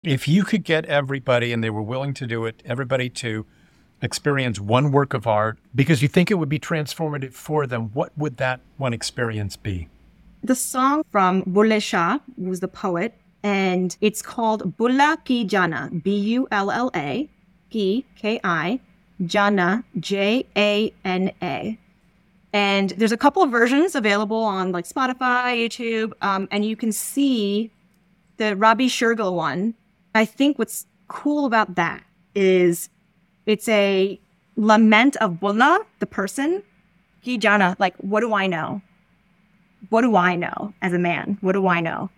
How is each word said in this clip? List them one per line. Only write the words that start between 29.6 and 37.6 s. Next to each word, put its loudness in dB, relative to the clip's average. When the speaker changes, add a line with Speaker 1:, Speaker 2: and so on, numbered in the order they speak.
Speaker 2:
I 4
think 0
what's -6
cool -2
about 0
that -2
is 4
it's 0
a 2
lament 6
of -2
Bulla, 4
the -4
person. -4
He -4
jana, 2